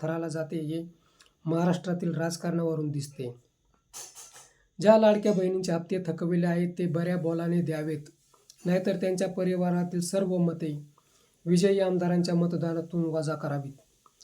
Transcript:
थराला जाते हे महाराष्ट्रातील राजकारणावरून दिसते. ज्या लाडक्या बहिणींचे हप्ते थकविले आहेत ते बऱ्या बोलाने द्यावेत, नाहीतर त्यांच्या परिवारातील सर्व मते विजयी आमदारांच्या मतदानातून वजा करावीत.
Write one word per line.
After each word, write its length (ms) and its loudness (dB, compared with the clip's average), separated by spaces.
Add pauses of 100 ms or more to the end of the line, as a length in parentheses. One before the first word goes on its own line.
थराला 260 -4
जाते 320 -6
हे 220 -4 (640)
महाराष्ट्रातील 680 0
राजकारणावरून 760 -2
दिसते. 440 -8 (1500)
ज्या 180 8
लाडक्या 340 6
बहिणींचे 400 0
हप्ते 340 -2
थकविले 400 0
आहेत 320 0
ते 80 0
बऱ्या 300 0
बोलाने 460 0
द्यावेत, 480 -4 (540)
नाहीतर 320 0
त्यांच्या 320 0
परिवारातील 720 0
सर्व 360 0
मते 500 -2 (600)
विजयी 340 4
आमदारांच्या 540 2
मतदानातून 680 0
वजा 300 -2
करावीत. 380 -6 (520)